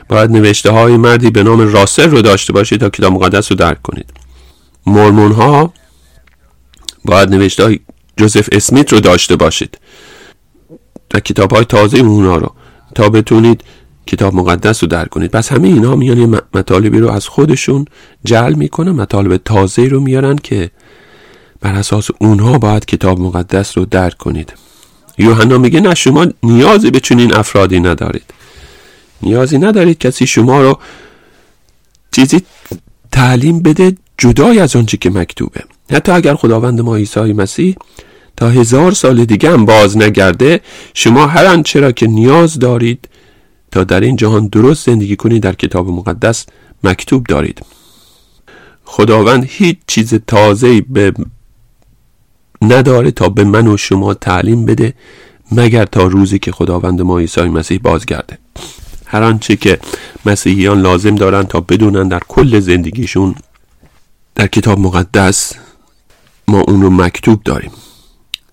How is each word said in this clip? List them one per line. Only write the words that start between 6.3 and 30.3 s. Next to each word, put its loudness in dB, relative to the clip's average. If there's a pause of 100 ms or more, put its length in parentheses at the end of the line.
باید 2
نوشته 0
های 0 (360)
جوزف 0
اسمیت 0
رو 4
داشته 2
باشید -4 (1400)
و -2
کتاب -2
های 2
تازه 2
اونا 2
رو -6 (400)
تا 2
بتونید 2 (420)
کتاب -2
مقدس -2
رو -4
درک -6
کنید. -6
پس -4
همه 2
اینا 2
میان 0
یه 2
م-، 0 (140)
مطالبی 0
رو 2
از -6
خودشون -2 (400)
جعل 0
می‌کنن، -4
مطالب -2
تازه 0
رو 0
میارن -2
که -6 (880)
بر -6
اساس -4 (100)
اونها 2
باید 0
کتاب -2
مقدس -4
رو -2
درک -4
کنید. -8 (680)
یوحنا 2
میگه 2
نه، 2
شما 2 (160)
نیازی 4
به 2
چنین 2
افرادی 0
ندارید. -4 (1000)
نیازی 0
ندارید 0
کسی -2
شما 2